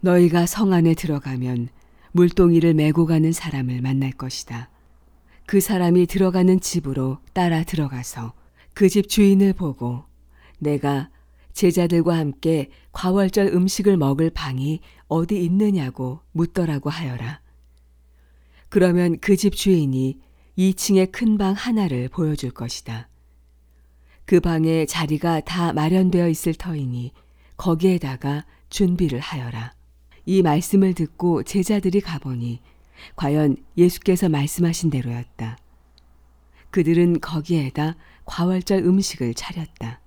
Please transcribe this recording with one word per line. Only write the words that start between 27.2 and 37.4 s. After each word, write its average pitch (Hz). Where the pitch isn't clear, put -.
거기에다가 156
준비를 175
하여라.' 120
이 190
말씀을 180
듣고 165
제자들이 202
가보니 123
과연 147
예수께서 180
말씀하신 160
대로였다. 120
그들은 170
거기에다 156